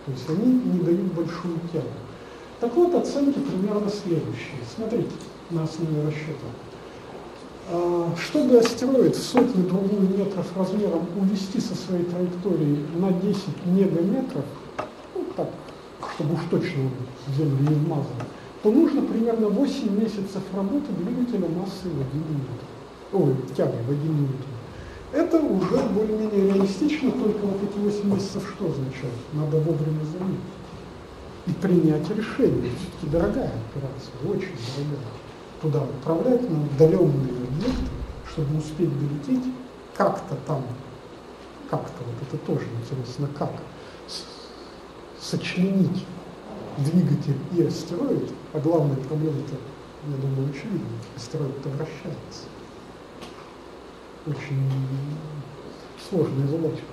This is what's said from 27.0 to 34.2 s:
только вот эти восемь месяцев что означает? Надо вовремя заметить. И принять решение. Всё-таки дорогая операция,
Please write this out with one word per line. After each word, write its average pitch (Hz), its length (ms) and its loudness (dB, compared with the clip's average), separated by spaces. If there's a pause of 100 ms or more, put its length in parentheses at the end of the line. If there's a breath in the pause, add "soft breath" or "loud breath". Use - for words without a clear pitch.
только 202 360 2
вот 196 160 0
эти 208 160 -2
восемь 202 340 2
месяцев 190 300 0 (120)
что 196 120 -2
означает? 135 480 -2 (180)
Надо 151 260 2
вовремя 156 460 2
заметить. 170 360 -2 (1080)
И 180 60 0
принять 160 580 4
решение. 185 680 2
Всё-таки - 340 -6
дорогая 196 400 2 (180)
операция, - 440 -8 (100)